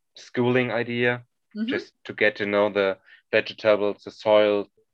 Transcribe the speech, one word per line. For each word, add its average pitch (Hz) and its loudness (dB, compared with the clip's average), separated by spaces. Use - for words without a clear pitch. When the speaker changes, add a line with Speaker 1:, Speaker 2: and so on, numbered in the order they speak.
Speaker 1:
schooling 123 -2
idea, 120 -2
Speaker 2:
Mm-hmm. 220 -6
Speaker 1:
just - -8
to 107 -14
get 107 0
to 104 -6
know 101 2
the 98 -2
vegetables, 104 0
the 101 -16
soil. 107 2